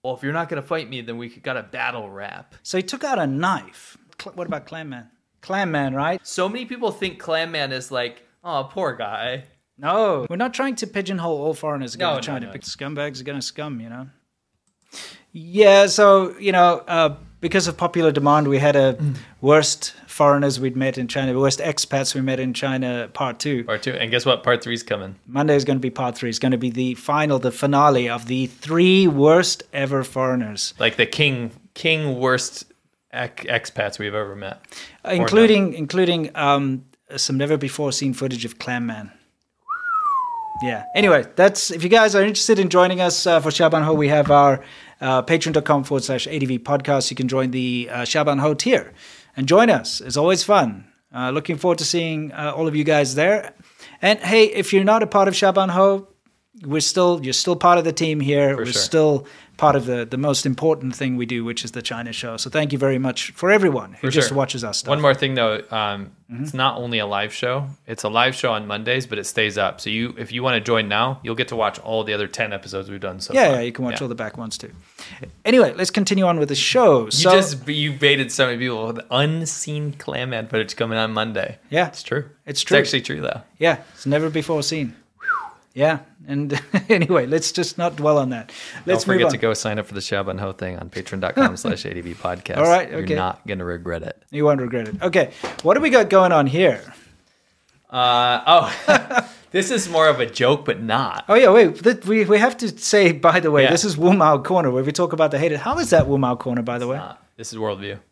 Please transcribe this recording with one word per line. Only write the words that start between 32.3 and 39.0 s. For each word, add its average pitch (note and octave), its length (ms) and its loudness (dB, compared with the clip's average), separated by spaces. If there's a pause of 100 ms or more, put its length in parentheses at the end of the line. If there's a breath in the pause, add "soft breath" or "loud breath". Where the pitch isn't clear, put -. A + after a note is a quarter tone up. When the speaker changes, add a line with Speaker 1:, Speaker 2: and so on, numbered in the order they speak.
Speaker 1:
ex-, B2 320 -10
expats G#2+ 540 -6
we've G#2 160 -8
ever G2+ 200 -8
met. G2 240 -14 (460 loud breath)
Speaker 2:
Uh, - 40 -10
Speaker 1:
Or F#3+ 40 -2
Speaker 2:
including, G#3 520 6
Speaker 1:
known. D3+ 100 -4
Speaker 2:
including, E3+ 600 0
um, C#3 480 0 (320)
some C3+ 220 -2
never C#3+ 180 2
before C#3 360 -4
seen C3+ 220 -2
footage B2+ 320 -6
of A2+ 140 -10
Clam B2 280 -6
Man. G#2+ 240 -12 (1500)